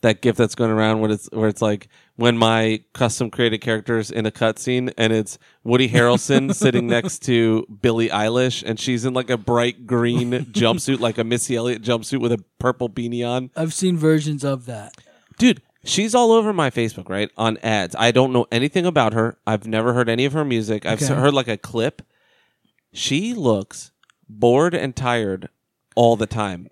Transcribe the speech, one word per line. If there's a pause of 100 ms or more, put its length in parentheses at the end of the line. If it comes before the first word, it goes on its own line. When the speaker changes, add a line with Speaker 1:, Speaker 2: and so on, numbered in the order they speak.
Speaker 1:
that
gif
that's
going
around
where
it's,
where
it's
like, (280)
when
my (100)
custom
created
character's
in
a
cutscene
and
it's (240)
Woody
Harrelson
Speaker 2:
<laughs>
Speaker 1:
sitting
next
to (160)
Billie
Eilish
and
she's
in,
like,
a
bright
green
Speaker 2:
<laughs>
Speaker 1:
jumpsuit,
like
a
Missy
Elliott
jumpsuit
with
a (160)
purple
beanie
on?
Speaker 2:
I've
seen
versions
of
that. (460)
Speaker 1:
Dude, (220)
she's
all
over
my
Facebook,
right?
On
ads.
I
don't
know
anything
about
her. (100)
I've
never
heard
any
of
her
music.
I've
s-,
Speaker 2:
Okay.
Speaker 1:
heard,
like,
a
clip. (880)
She
looks (380)
bored
and
tired (460)
all
the
time.